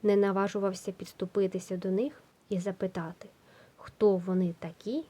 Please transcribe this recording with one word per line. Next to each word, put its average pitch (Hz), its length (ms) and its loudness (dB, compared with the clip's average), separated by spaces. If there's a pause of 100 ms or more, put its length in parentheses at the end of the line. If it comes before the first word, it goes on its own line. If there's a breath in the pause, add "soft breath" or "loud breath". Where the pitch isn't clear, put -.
не 208 120 6
наважувався 196 760 0
підступитися 185 840 -4
до 185 140 -2
них 233 320 -2 (260)
і 190 100 0
запитати, 185 680 -6 (480 loud breath)
хто 202 400 2
вони 180 420 0
такі 233 500 -8